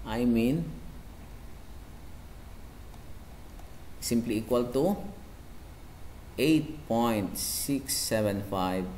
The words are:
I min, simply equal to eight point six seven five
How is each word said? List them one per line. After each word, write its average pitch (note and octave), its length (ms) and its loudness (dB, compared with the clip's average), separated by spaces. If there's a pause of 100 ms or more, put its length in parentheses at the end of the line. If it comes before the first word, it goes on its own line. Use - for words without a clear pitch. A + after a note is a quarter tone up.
I A#2 220 2
min, B2 420 6 (3250)
simply A2+ 360 2
equal A#2+ 280 4
to D3+ 320 4 (1400)
eight D3+ 500 4
point A#2 520 2
six - 560 0
seven G#2 560 2
five F#2 340 2 (140)